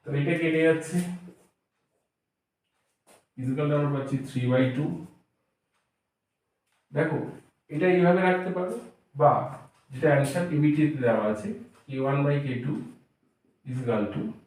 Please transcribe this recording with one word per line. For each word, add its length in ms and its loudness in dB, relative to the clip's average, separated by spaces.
তাহলে 220 -6
এটা 180 0
কেটে 280 0
যাচ্ছে, 280 0
physical 320 -4
আমরা 180 0
পাচ্ছি 220 -4
three 240 -4
by 120 4
two। 120 -2
দেখো 260 0
এটা 120 0
এইভাবে 320 6
রাখতে 280 0
পারো, 180 -4
বা 120 8
যেটা 220 0
অ্যান্সার 320 2
এবিটি 280 4
তে 140 -6
দেওয়া 260 2
আছে, 160 -6
কে 80 -12
ওয়ান 200 0
by 200 2
কে 100 -4
টু 80 -2
is 140 -6
equal 240 -2
to 80 -4